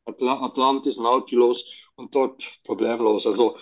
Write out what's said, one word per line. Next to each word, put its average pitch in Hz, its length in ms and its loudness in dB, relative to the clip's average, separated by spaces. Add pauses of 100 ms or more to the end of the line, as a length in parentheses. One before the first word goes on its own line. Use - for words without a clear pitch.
Atla-, 127 360 -2
Atlantis, 135 540 0
Nautilus 120 680 2 (320)
und - 180 -12
dort 131 280 -2 (220)
problemlos. 113 640 0
Also 113 360 0